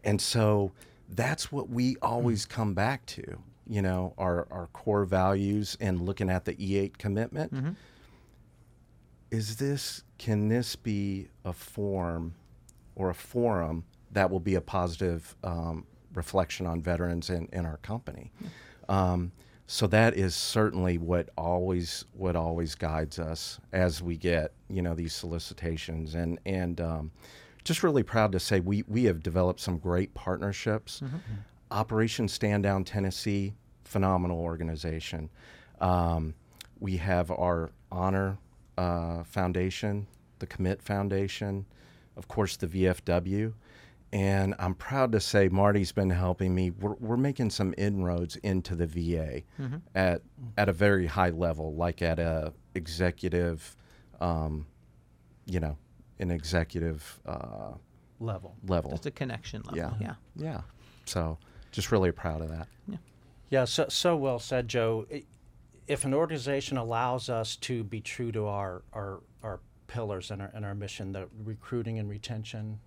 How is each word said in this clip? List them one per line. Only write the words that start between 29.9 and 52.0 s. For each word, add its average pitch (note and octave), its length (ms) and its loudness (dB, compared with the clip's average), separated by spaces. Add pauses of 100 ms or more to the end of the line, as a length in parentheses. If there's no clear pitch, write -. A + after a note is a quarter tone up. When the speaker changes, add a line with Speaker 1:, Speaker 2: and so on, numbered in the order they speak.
Speaker 1:
partnerships. - 920 -4
Speaker 2:
Mm-hmm. C3+ 120 -6 (540)
Speaker 1:
Operation A2 580 2
Stand G#2 340 2
Down G2 200 4
Tennessee, G2 680 0 (320)
phenomenal F2+ 540 2
organization. D#2+ 880 -4 (540)
Um, E2+ 500 4 (480)
we F#2+ 160 0
have F2 340 2
our E2+ 400 0 (220)
Honor, F#2+ 460 2 (400)
uh, E2+ 460 0
Foundation, F#2+ 840 0 (320)
the - 80 -6
Commit F#2+ 340 0
Foundation, G2 840 -2 (500)
of - 100 -14
course, G2+ 300 0
the F#2 100 -2
V F#2 200 2
F F2+ 180 2
W. F#2+ 480 0 (640)
And G2 440 4
I'm F#2 160 0
proud C3 380 2
to G#2+ 80 4
say G2 300 6
Marty's G2 420 6
been G2 160 2
helping F2+ 460 2
me. F#2 160 2
We're, G2 240 -4
we're A#2+ 240 0
making C3 320 2
some F#2+ 260 0
inroads F2+ 600 0
into F#2 380 0
the E2+ 120 0
V E2 320 0
A D2 260 -4 (160)
Speaker 2:
Mm-hmm. C3+ 160 -6 (180)
Speaker 1:
at, F#2 280 2 (340)
at G2+ 140 4
a - 20 2
very F#2+ 340 6
high F2+ 240 4
level, D#2+ 440 -2
like E2+ 260 0